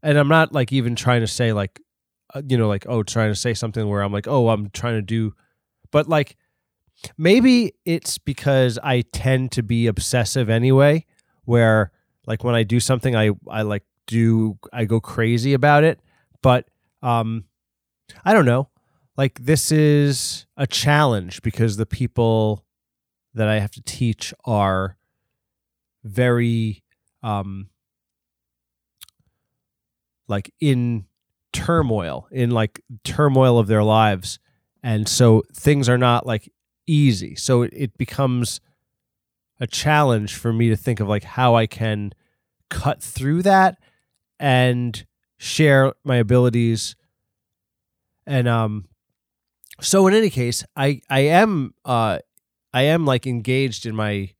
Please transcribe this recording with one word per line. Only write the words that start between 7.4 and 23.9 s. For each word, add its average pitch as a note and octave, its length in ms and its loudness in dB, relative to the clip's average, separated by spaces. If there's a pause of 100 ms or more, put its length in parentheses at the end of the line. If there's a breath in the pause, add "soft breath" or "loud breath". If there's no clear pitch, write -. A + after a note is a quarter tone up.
it's - 340 -6
because C3 640 0
I B2+ 200 0 (100)
tend C3 400 -2
to B2 100 -4
be A#2 240 0
obsessive A2+ 640 -2
anyway, C3+ 560 4 (380)
where, A2 480 2 (340)
like, A2 180 -8
when A#2+ 100 0
I A#2 100 2
do A#2 160 0
something, B2 360 -2
I, G#2+ 140 2 (180)
I, G#2+ 140 -6
like, G#2 220 -6 (220)
do, A2+ 520 0 (140)
I A#2 120 -4
go A2 160 0
crazy A#2 540 -2
about D3 300 4
it. - 160 0 (420)
But, B2 260 2 (340)
um, A2+ 420 -2 (800 loud breath)
I G3 80 2
don't F#3+ 140 6
know. B2 220 0 (480)
Like, C3+ 240 -2
this C#3+ 320 0
is D3 720 0 (100)
a C#3 100 -4
challenge A#2+ 760 0
because A2+ 340 -2
the G#2+ 100 -4
people A2 760 -2 (720)
that A2 140 -2
I G#2+ 100 0
have G2+ 140 -4
to - 100 -20
teach - 520 -6 (100)